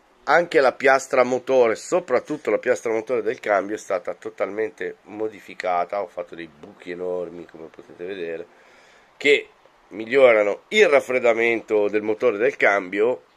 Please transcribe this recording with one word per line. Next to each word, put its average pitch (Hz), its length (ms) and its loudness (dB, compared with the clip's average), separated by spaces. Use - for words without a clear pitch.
Anche 156 360 2
la 127 120 4
piastra 135 520 2
motore, 123 500 2
soprattutto 147 760 -4
la 104 80 2
piastra 117 340 -2
motore 113 300 -2
del 117 180 -6
cambio, 101 340 0
è 101 40 -6
stata 95 360 -6
totalmente 104 880 -8
modificata. 95 960 -6
Ho 95 60 -6
fatto 87 300 -14
dei 82 120 -14
buchi 87 440 -18
enormi, 87 520 -8
come 80 220 -20
potete 78 380 -20
vedere, 85 420 -10
che 139 320 2
migliorano 110 800 2
il 208 200 4
raffreddamento 117 1000 2
del 107 140 -2
motore 107 360 -2
del 131 180 0
cambio 101 680 0